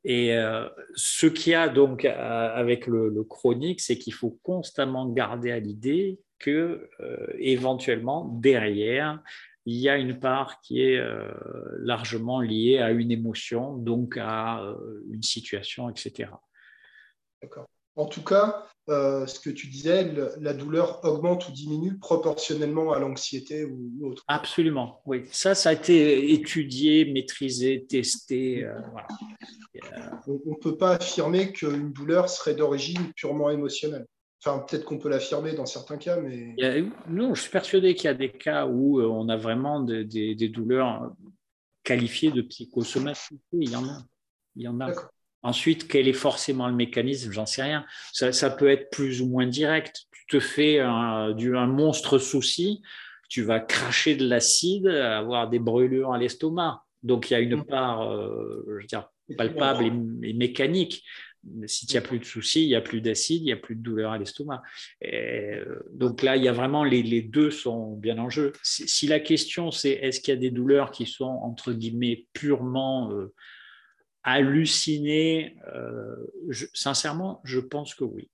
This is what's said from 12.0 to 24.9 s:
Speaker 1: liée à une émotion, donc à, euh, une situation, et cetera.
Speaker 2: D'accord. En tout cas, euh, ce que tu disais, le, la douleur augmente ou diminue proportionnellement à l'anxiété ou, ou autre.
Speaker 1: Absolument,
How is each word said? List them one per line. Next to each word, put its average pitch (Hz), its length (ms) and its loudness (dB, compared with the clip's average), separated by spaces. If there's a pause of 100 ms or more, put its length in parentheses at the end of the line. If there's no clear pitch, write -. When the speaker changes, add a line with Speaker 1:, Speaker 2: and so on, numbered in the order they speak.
Speaker 1:
liée 117 400 4
à 113 120 2
une 117 200 2
émotion, 117 640 -2
donc 120 420 -2
à, 110 460 -4
euh, 104 480 -10
une 110 120 -8
situation, 110 680 -6
et 107 80 -10
cetera. - 440 -10 (1000)
Speaker 2:
D'accord. - 260 -18 (300)
En 151 80 0
tout 156 180 -10
cas, 202 440 4 (220)
euh, 139 360 2
ce - 140 -14
que 147 100 -8
tu 139 180 -10
disais, 160 360 2 (100)
le, 139 160 -2 (100)
la 147 140 -4
douleur 156 500 -2
augmente 170 460 0
ou - 20 -14
diminue 151 460 -4
proportionnellement 156 960 0
à 135 60 2
l'anxiété 135 680 -6
ou, 127 340 -10
ou 143 100 -8
autre. - 180 -12
Speaker 1:
Absolument, 151 800 0